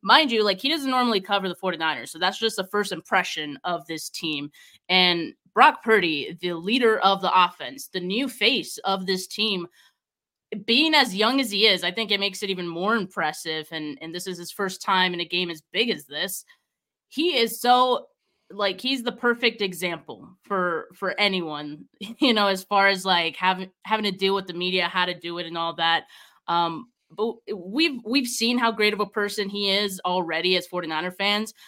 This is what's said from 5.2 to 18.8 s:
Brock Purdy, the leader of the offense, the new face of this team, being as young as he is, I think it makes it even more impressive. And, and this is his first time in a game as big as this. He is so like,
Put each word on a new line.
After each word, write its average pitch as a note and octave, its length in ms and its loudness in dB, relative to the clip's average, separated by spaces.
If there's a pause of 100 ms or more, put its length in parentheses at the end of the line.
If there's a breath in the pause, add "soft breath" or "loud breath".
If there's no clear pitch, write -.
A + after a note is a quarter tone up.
Brock C4 300 6
Purdy, E3+ 560 2
the F3 140 -4
leader A3 440 2
of G3 240 4
the F#3 100 0
offense, D3+ 540 0
the - 140 -8
new G3+ 280 -2
face A3+ 500 0
of F#3+ 280 -2
this F#3 220 -2
team, G3+ 400 -4 (960 soft breath)
being D4 260 4
as C4 220 4
young A3+ 260 2
as B3 120 -4
he G3+ 160 4
is, F3+ 160 2
I F3 80 0
think G#3+ 180 -4
it G3+ 80 2
makes G3 240 -4
it G3 80 -4
even F3+ 160 -4
more F3 300 0
impressive. D#3+ 760 -4
And, D3+ 320 -8
and E3 100 -12
this F3 140 -10
is F#3 120 -8
his F3 120 -12
first F#3+ 320 -6
time F#3 320 2
in E3+ 60 -4
a E3+ 40 -4
game F3 260 -2
as D#3+ 120 -12 (100)
big A#3+ 160 0
as D#3 160 -4
this. E3 400 -8 (640 soft breath)
He D#4+ 320 -2
is A3+ 220 0
so B3 460 4 (440)
like, G3 300 -2